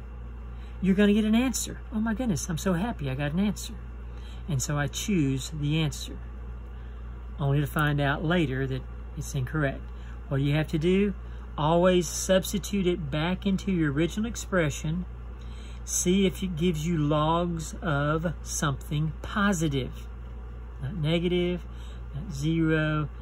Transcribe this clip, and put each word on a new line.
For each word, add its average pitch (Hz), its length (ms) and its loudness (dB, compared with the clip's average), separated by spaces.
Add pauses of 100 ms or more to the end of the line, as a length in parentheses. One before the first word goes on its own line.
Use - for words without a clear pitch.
(800)
you're 190 140 4
gonna 202 180 8
get 214 140 4
an 214 80 4
answer. 247 460 0 (120)
"Oh 214 80 0
my 220 140 0
goodness, 214 340 -2
I'm 165 80 0
so 190 160 0
happy 165 380 -2
I 131 40 -2
got 143 180 -2
an 165 60 0
answer." 202 360 0 (720)
And 139 140 0
so 147 160 -2
I 143 100 2
choose 135 600 0
the 147 300 0
answer, - 380 -2 (1200)
only 139 220 4
to 143 60 2
find 147 320 2
out 143 260 2
later 143 420 2
that 131 160 -2 (340)
it's - 180 -6
incorrect. 139 460 0 (480)
What 139 100 2
do 135 40 2
you 143 120 2
have 151 140 2
to 170 100 0
do? 190 360 4 (420)
Always 170 520 6
substitute 190 800 2
it 175 240 0
back 165 360 0
into 190 260 0
your 160 200 4
original 170 360 0
expression. 170 800 0 (800)
See 190 420 4
if 185 160 0
it 180 140 -2
gives 156 300 2
you 175 120 2
logs 156 840 2
of 156 600 0
something 151 720 -2 (100)
positive. 160 840 0 (760)
Not 131 140 -4
negative, 175 680 2 (500)
not 143 200 -6
zero, 156 760 2 (140)